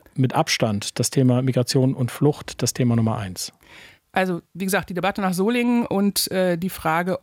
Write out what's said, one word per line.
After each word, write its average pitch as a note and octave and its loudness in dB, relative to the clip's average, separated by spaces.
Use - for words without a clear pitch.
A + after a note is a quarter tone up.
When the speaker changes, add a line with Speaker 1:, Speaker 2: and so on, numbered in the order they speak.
Speaker 1:
mit C3 2
Abstand - 0
das A#2+ 0
Thema B2+ 4
Migration C3 2
und B2+ -2
Flucht - -2
das B2 -2
Thema A#2+ 2
Nummer A2+ 0
eins? F#2+ -10
Speaker 2:
Also, F#3 0
wie F3 -6
gesagt, F#3+ -2
die F#3+ -10
Debatte F#3+ -2
nach F#3 0
Solingen A#3+ 2
und, G3 0
äh, F#3 2
die F3 -4
Frage, F3 -2